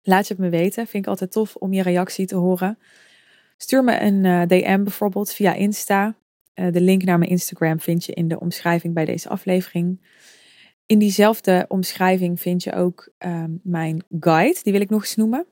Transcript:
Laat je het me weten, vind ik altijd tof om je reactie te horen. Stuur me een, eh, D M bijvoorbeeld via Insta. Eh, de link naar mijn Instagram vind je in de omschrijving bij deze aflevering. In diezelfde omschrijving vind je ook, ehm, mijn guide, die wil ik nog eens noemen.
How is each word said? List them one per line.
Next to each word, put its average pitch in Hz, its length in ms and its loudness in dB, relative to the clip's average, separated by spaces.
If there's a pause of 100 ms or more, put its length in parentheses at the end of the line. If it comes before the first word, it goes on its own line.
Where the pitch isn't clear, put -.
Laat 190 260 2
je 208 60 -8
het 185 100 -4
me 180 60 0
weten, 185 380 -2
vind 196 160 -6
ik 208 60 -6
altijd 190 220 -6
tof 214 240 -4
om 190 180 -6
je 190 80 0
reactie 180 440 -2
te 196 100 -10
horen. 185 420 0 (800)
Stuur 262 260 0
me 240 180 2
een, 196 240 4
eh, 180 160 4
D 185 380 2
M 202 40 0
bijvoorbeeld 202 500 -4
via 190 200 0
Insta. 208 640 0 (380)
Eh, 180 180 -2
de 175 100 2
link 190 220 4
naar 180 140 2
mijn 170 140 2
Instagram 160 480 -2
vind 170 260 -2
je - 80 -10
in 165 140 -2
de 165 120 -4
omschrijving 170 540 -2
bij 165 120 0
deze - 240 -6
aflevering. 185 720 -2 (840)
In 214 140 4
diezelfde 202 680 4
omschrijving 185 760 0
vind 180 220 -2
je - 100 -8
ook, 180 440 -2
ehm, 165 340 -6 (120)
mijn 165 400 -4 (160)
guide, 175 440 2
die 202 80 0
wil 196 100 2
ik 196 80 -4
nog 214 120 0
eens - 140 -10
noemen. 226 360 0